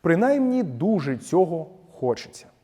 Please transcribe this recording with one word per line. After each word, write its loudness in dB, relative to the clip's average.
Принаймні, 2
дуже -2
цього 0
хочеться. -6